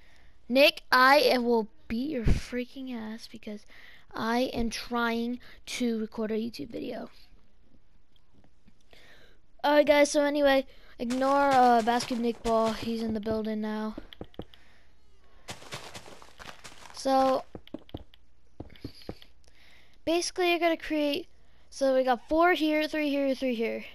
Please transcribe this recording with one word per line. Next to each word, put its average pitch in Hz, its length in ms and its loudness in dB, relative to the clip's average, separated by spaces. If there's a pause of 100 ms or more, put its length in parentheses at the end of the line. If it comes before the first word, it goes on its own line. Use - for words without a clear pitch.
(500)
Nick, 269 320 6 (100)
I 254 460 6
will 233 300 0 (200)
beat 247 220 -4
your 247 140 -6
freaking 247 680 -2
ass 220 380 -12
because 214 340 -14 (480)
I 240 400 -2
am 233 180 -2
trying 233 680 -4 (280)
to 233 340 -4
record 220 320 -6
a - 20 -2
YouTube 233 340 -8
video. 240 420 -10 (2500)
Alright, 294 220 6
guys, 294 240 6
so 294 120 2
anyway, 285 440 4 (320)
ignore, 269 540 0
uh, 247 300 6
Basket 240 360 -2
Nick 233 240 -4
Ball. 226 300 2
He's 226 300 -6
in 220 120 -4
the 220 60 -4
building 220 400 -4
now. 214 340 -6 (3000)
So, 262 500 2 (2500)
basically, 349 460 0
you're 339 100 0
gonna 330 160 2
create, 294 520 -4 (420)
so 269 240 0
we 262 80 4
got 254 260 0
four 339 260 4
here, 302 340 0
three 302 220 -2
here, 277 240 0
three 254 200 -2
here. 220 300 -4 (100)